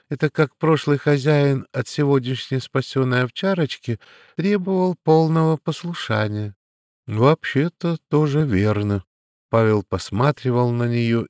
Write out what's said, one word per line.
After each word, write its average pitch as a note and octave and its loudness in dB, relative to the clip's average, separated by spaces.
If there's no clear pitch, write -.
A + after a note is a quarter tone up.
Это D3+ -2
как - 0
прошлый D3+ 2
хозяин C#3+ 0
от C3 -4
сегодняшней C3+ -2
спасенной B2+ -2
овчарочки D3+ -4
требовал F#3 0
полного D#3+ 4
послушания». G#2+ -4
«Вообще-то D3+ 0
тоже D3+ 2
верно». G#2 0
Павел A2 2
посматривал B2 -2
на A#2+ -2
нее A#2 0